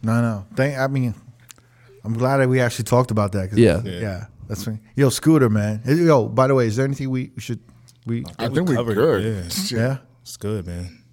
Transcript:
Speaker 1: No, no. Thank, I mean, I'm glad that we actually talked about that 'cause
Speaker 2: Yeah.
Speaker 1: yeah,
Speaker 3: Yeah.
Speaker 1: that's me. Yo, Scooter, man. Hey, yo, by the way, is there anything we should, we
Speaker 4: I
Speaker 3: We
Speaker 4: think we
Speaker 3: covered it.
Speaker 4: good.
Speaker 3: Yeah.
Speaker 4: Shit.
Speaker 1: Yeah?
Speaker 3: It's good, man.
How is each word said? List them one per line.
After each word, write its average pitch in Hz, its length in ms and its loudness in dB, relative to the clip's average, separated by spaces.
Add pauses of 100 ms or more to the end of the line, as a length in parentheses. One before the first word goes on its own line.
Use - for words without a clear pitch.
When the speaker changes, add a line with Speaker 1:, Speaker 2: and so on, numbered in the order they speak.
Speaker 1:
No, 113 180 0
no. 107 240 -2 (100)
Thank, 135 220 -2
I 135 100 -2
mean, 127 280 -2 (880)
I'm 110 80 -4
glad 127 240 2
that 131 100 4
we 127 140 2
actually 117 240 -2
talked 123 260 2
about 104 220 0
that 95 160 -4
'cause 104 80 0
Speaker 2:
Yeah. 107 260 6
Speaker 1:
yeah, 92 160 -8
Speaker 3:
Yeah. 101 260 -8 (220)
Speaker 1:
that's 104 200 -8
me. 107 120 -8 (160)
Yo, 135 140 4
Scooter, 143 400 4
man. 107 340 0
Hey, 135 120 2
yo, 160 320 4
by 127 200 2
the 139 80 2
way, 123 120 2
is 107 80 -2
there 135 100 0
anything 139 240 -4
we 127 300 -4
should, 113 200 -8 (460)
we 117 180 -4 (140)
Speaker 4:
I - 100 -4
Speaker 3:
We 131 80 -4
Speaker 4:
think 175 140 0
we 131 60 2
Speaker 3:
covered 117 160 -2
it. 101 40 0
Speaker 4:
good. 113 280 2
Speaker 3:
Yeah. 98 260 -4
Speaker 4:
Shit. 185 300 -6
Speaker 1:
Yeah? 131 180 0 (240)
Speaker 3:
It's - 160 -18
good, 101 300 -6
man. 87 220 -8 (240)